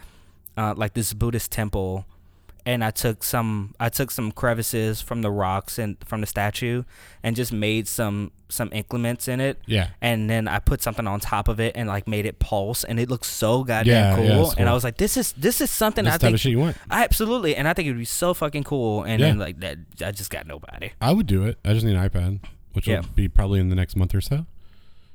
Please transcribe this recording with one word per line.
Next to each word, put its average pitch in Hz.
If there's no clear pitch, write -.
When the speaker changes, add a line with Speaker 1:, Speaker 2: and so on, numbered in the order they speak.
Speaker 1:
uh, 107
like, 107
this 113
Buddhist 117
temple, 95
and 123
I 110
took 113
some, 107
I 117
took 131
some 107
crevices 113
from 117
the 104
rocks 98
and 104
from 110
the 104
statue 120
and 113
just 120
made 107
some, 104
some 113
increments 120
in 127
it. 135
Speaker 2:
Yeah. 104
Speaker 1:
And 113
then 113
I 82
put -
something 113
on 98
top 104
of 110
it 113
and, 113
like, 98
made 107
it 104
pulse, 104
and 117
it 123
looked 127
so 120
goddamn 113
Speaker 2:
Yeah, 95
Speaker 1:
cool. 98
Speaker 2:
yeah, 104
it's -
Speaker 1:
And 120
I 120
Speaker 2:
cool. 120
Speaker 1:
was 123
like, 120
"This 208
is, 240
this 185
is 285
something 214
Speaker 2:
That's 156
Speaker 1:
I -
Speaker 2:
the -
type -
Speaker 1:
think 113
Speaker 2:
of -
shit 131
you 117
want. 160
Speaker 1:
I, 220
absolutely, 220
and 139
I 175
think 170
it 135
would 120
be 117
so 175
fucking 147
cool." 113
And 110
Speaker 2:
Yeah. 151
Speaker 1:
then, 113
like, 87
that, 80
I 98
just 101
got -
nobody. 76
Speaker 2:
I 135
would 202
do 95
it. 117
I 101
just 113
need 104
an 92
iPad, 92
which 101
Speaker 1:
Yeah. 107
Speaker 2:
will 87
be 101
probably 98
in 92
the 92
next 90
month 95
or 95
so. 156